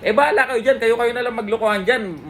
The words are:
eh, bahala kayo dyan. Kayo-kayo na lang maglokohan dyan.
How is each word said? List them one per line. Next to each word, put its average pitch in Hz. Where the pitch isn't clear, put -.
eh, 208
bahala 285
kayo 254
dyan. 254
Kayo-kayo 233
na 247
lang 240
maglokohan 208
dyan. 208